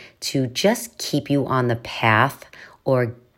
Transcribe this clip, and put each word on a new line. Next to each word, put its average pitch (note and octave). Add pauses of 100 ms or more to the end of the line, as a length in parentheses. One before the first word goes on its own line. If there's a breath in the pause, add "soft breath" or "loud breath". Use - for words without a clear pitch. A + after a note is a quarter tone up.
(200 loud breath)
to C3+
just -
keep -
you C#3+
on B2+
the A#2+
path A#2 (400 loud breath)
or B2 (220)